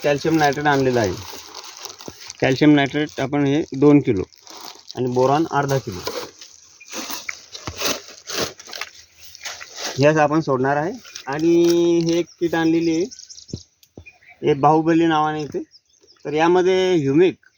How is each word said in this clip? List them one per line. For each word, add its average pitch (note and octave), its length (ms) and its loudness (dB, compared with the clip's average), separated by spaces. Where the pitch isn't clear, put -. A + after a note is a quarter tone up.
कॅल्शियम D3+ 340 0
नायट्रेट D3 300 0
आणलेलं C3 340 2
आहे. - 420 -4
कॅल्शियम C3+ 340 4
नायट्रेट C#3+ 460 0
आपण C#3+ 260 -2
हे C#3+ 180 0
दोन C#3+ 240 6
किलो A2 220 0
आणि B2+ 100 -4
बोरॉन C3 440 2
अर्धा C#3 280 0
किलो. F#2 200 -8
हे C3+ 80 4
असं D#3 140 4
आपण D3+ 200 2
सोडणार C#3 360 0
आहे. D#3+ 160 -2
आणि E3 380 2
हे E3 140 0
एक F3 80 -2
किट E3+ 140 -2
आणलेली E3 360 0
आहे, D#3+ 140 -2
हे D3+ 80 2
बाहुबली D#3+ 520 2
नावाने D3+ 340 0
येते. D3+ 220 -8
तर D3 80 -6
यामध्ये F3+ 640 2
ह्युमिक D3+ 420 2